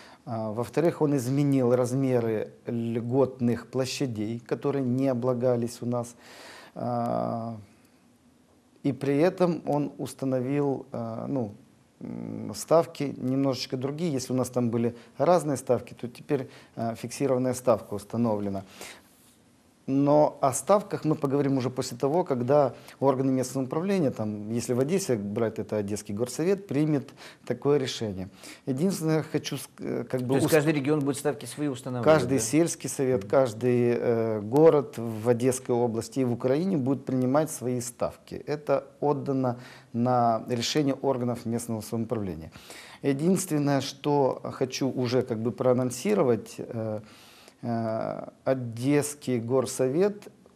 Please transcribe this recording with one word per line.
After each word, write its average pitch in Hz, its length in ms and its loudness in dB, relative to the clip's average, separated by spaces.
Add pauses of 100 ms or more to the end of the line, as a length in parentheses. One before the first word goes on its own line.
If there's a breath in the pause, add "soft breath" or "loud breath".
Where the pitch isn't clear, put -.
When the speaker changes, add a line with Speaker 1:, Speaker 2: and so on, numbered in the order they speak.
(260 loud breath)
Speaker 1:
А, 110 260 -6
во-вторых, 147 500 0
он 143 160 4
изменил 135 580 4
размеры 123 760 2 (160)
льготных 120 1000 0
площадей, 117 720 -2
которые 135 440 -2
не 127 240 2
облагались 123 760 0
у 120 60 -4
нас. 120 280 -4 (600 loud breath)
А, 117 800 -2 (1300 soft breath)
и 143 80 0
при 139 260 0
этом 175 480 2
он 143 320 0
установил, 135 920 -2
э, 117 360 -6
ну, 127 240 -2 (520)
м, 110 520 -8
ставки 160 600 0
немножечко 131 640 -2
другие. 147 340 -4
Если 131 220 -4
у - 20 0
нас 123 140 0
там 123 220 0
были 117 240 0 (240 loud breath)
разные 151 360 4
ставки, - 380 -2
то - 140 -10
теперь, 127 420 -4 (260 loud breath)
э, 117 200 -4
фиксированная 127 580 0
ставка 120 400 0
установлена. 104 720 -2 (1200 loud breath)
Но 143 540 4
о 135 120 4
ставках 196 520 2
мы 156 100 2
поговорим 139 420 0
уже 127 120 0
после 127 280 -6
того, 151 260 2
когда 131 520 2 (240 loud breath)
органы 135 320 2
местного 131 340 -2
управления, 160 460 0
там, 107 400 -6
если 120 220 -2
в 120 60 0
Одессе 143 360 0
брать, 107 440 -2
это 107 160 -4
Одесский 104 380 -4
горсовет, 160 540 -2
примет 147 420 0 (380 loud breath)
такое 139 320 2
решение. 104 500 -6 (380 loud breath)
Единственное, 156 560 0
хочу - 340 -4
ск-, - 120 -12 (100)
э, 127 240 -4
как 127 180 -4
бы 127 60 -4
Speaker 2:
То 131 80 2
есть 135 100 4
Speaker 1:
ус- 139 60 2
Speaker 2:
каждый 156 220 6
регион 147 260 0
будет 139 180 -2
ставки 139 280 -4
свои 143 220 -6
устанавливать, 127 520 4
Speaker 1:
Каждый 131 180 2
Speaker 2:
да? - 60 0
Speaker 1:
сельский 156 460 0
совет, 131 340 0
Speaker 2:
Мгм. 104 80 -10
Speaker 1:
каждый, 120 640 4
э, 113 440 0
город 143 560 6
в 113 300 -6
Одесской 123 480 2
области 117 440 -2
и 131 60 2
в 120 60 0
Украине 143 460 0
будет 131 260 0
принимать 131 460 0
свои 123 320 -4
ставки. - 540 -8
Это 143 500 -2 (160)
отдано 131 560 0 (360 loud breath)
на 117 540 2
решение 131 460 0
органов 123 520 -2
местного 113 360 -4
самоуправления. 104 680 -4 (500 loud breath)
Единственное, 143 800 2
что 143 600 2 (120)
хочу 135 360 -2
уже 123 340 0
как 110 160 -4
бы 117 120 -2
проанонсировать, 127 1080 2
э, 110 400 -6 (640 loud breath)
э, 113 640 -4 (160)
Одесский 127 960 0
горсовет 131 920 0 (260)